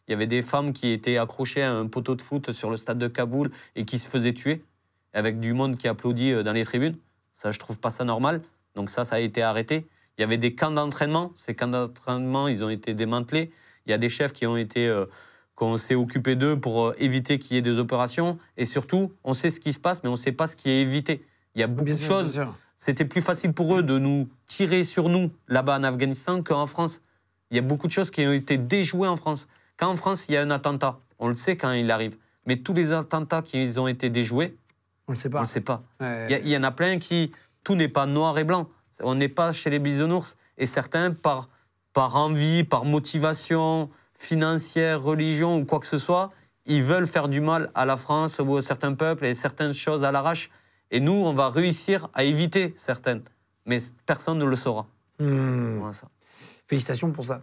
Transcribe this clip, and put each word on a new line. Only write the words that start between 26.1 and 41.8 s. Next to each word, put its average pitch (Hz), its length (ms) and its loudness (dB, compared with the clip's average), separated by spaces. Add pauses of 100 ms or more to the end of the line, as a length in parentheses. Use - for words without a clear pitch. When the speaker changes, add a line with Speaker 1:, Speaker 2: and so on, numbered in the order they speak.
Speaker 1:
qu'en 147 260 0
France. 165 340 -2 (500)
Il 120 40 -2
y 123 40 2
a - 20 0
beaucoup 143 260 0
de 160 40 -2
choses 190 180 0
qui 151 160 0
ont 139 80 4
été 139 240 2
déjouées 180 500 0
en 180 80 0
France. 156 320 -4 (300)
Quand 175 120 2
en 185 60 0
France, 190 320 -2
il 147 60 0
y 143 40 4
a 143 40 4
un 147 80 0
attentat, 139 500 0 (200)
on 117 80 -2
le 120 80 0
sait 185 200 -2
quand 139 160 -2
il 120 200 2
arrive. 110 260 -2 (280)
Mais 123 120 0
tous 127 160 -4
les 165 180 2
attentats 160 500 -2
qui 131 360 -2
ont 131 100 0
été 127 220 -2
déjoués, 120 480 -2 (500)
Speaker 2:
On 143 40 -6
le 120 60 -4
sait 139 120 -4
pas. 135 100 -4
Speaker 1:
on - 20 0
le - 60 -2
sait - 140 -6
pas. 113 220 -6 (160)
Speaker 2:
Ouais. 120 300 -6
Speaker 1:
Il - 20 2
y 139 40 2
a, 123 40 0
il - 100 -6
y 147 80 4
en 135 60 0
a 131 80 2
plein 175 260 0
qui, 165 340 0 (320)
tout 196 120 2
n'est 160 120 4
pas 139 200 2
noir 151 320 2
et 156 40 2
blanc. 165 240 2 (340)
On 131 140 0
n'est 139 140 2
pas 170 220 2
chez 160 180 -2
les 147 100 2
bisounours. 151 560 0 (220)
Et 131 80 -2
certains, 165 460 0
par, 143 380 -2 (440)